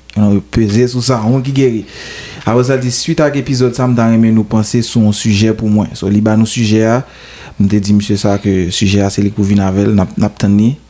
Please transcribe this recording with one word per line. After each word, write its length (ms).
On 220
peze 380
sou 100
sa, 160
on 140
moun 100
ki 80
geri. 300
Apre 180
sa, 160
di, 160
suite 300
ak 160
epizòd 340
sa, 80
m 140
ta 100
renmen 240
nou 160
panse 400
sou 160
yon 80
sijè 400
pou 160
mwen. 320
So, 80
li 160
ba 160
nou 80
sijè 400
a, 80
m 80
te 160
di, 160
msye, 240
sa, 160
ke 320
sijè 320
a, 80
se 80
li 140
pou 100
vin 160
avè 240
l, 80
n 140
ap, 100
n 140
ap 100
tann 160
ni 140